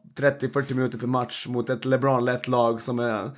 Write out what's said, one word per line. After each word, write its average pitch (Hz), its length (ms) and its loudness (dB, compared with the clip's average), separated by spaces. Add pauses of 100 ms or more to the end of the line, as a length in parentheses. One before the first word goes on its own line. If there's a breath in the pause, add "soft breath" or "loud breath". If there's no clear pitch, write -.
(180)
trettio, 139 320 2
fyrtio 139 260 -2
minuter 123 220 0
per 120 100 -6
match 127 400 -2
mot 123 220 -2
ett 123 160 -2
LeBron-lett 127 600 2
lag 117 340 2
som 120 180 -4
är, 113 380 -2